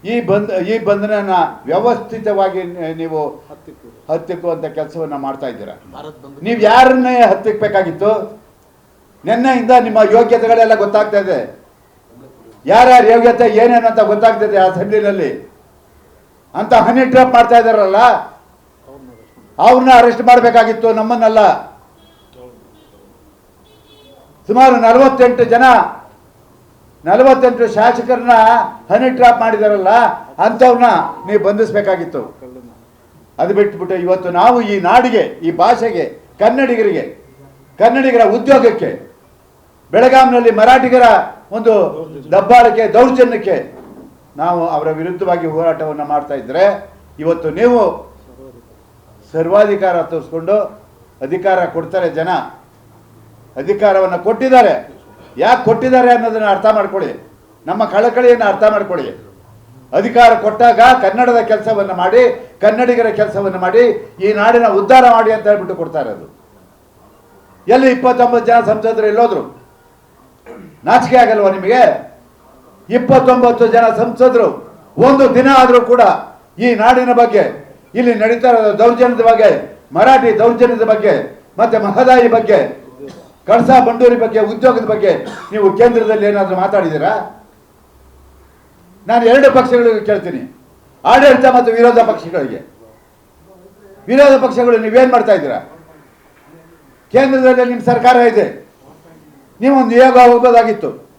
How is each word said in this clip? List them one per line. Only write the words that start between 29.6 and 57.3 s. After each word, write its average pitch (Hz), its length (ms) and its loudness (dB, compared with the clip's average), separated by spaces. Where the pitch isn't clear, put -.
ಅಂಥವ್ರನ್ನ 240 440 2
ನೀವು 208 200 -2
ಬಂಧಿಸ್ಬೇಕಾಗಿತ್ತು. 185 760 -4
ಅದು 180 160 -4
ಬಿಟ್ಬಿಟ್ಟು 185 380 -4
ಇವತ್ತು 180 240 -4
ನಾವು 240 180 4
ಈ 202 40 -2
ನಾಡಿಗೆ, 226 340 2
ಈ 165 60 -4
ಭಾಷೆಗೆ, 214 440 -2
ಕನ್ನಡಿಗರಿಗೆ, 226 640 -2
ಕನ್ನಡಿಗರ 247 420 2
ಉದ್ಯೋಗಕ್ಕೆ, 233 520 0
ಬೆಳಗಾಂನಲ್ಲಿ 247 680 2
ಮರಾಠಿಗರ 254 480 4
ಒಂದು 220 160 0
ದಬ್ಬಾಳಿಕೆ, 220 500 2
ದೌರ್ಜನ್ಯಕ್ಕೆ 233 600 0
ನಾವು 175 180 -4
ಅವರ 151 140 -4
ವಿರುದ್ಧವಾಗಿ 175 560 -6
ಹೋರಾಟವನ್ನ 156 580 -4
ಮಾಡ್ತಾ 147 300 -6
ಇದ್ರೆ, 135 200 -4
ಇವತ್ತು 165 260 -4
ನೀವು 240 220 2
ಸರ್ವಾಧಿಕಾರ 190 640 0
ತೋರಿಸ್ಕೊಂಡು 165 460 -6
ಅಧಿಕಾರ 185 320 -4
ಕೊಡ್ತಾರೆ 165 340 -6
ಜನ, 165 120 -6
ಅಧಿಕಾರವನ್ನ 190 560 -2
ಕೊಟ್ಟಿದ್ದಾರೆ. 233 480 2
ಯಾಕೆ 247 260 0
ಕೊಟ್ಟಿದ್ದಾರೆ 247 460 0
ಅನ್ನೋದನ್ನ 220 400 -4
ಅರ್ಥ 196 120 -4
ಮಾಡ್ಕೊಳ್ಳಿ, 185 360 -6